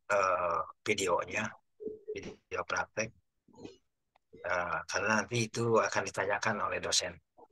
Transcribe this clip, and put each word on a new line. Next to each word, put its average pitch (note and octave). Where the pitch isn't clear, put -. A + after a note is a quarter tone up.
eh, F2+
videonya, G#2+
video -
praktek, G#2+
eh, F2
karena G#2
nanti A#2
itu A#2
akan G2
ditanyakan G2+
oleh F2+
dosen. F2